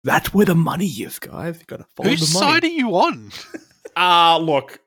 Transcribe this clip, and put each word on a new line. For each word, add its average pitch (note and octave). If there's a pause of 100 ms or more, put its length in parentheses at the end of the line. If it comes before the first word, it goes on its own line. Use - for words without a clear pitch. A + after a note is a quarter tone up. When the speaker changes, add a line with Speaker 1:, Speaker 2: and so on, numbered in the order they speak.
Speaker 1:
That's -
where G3+
the F3+
money E3
is, A2+
guys. -
You -
gotta - (100)
follow -
Speaker 2:
Whose D#3+
Speaker 1:
the E3+
money. D4
Speaker 2:
side E4
are E4
you D#4
on? F3 (320)
<laughs> -
Speaker 1:
Uh, E3+
look. D3+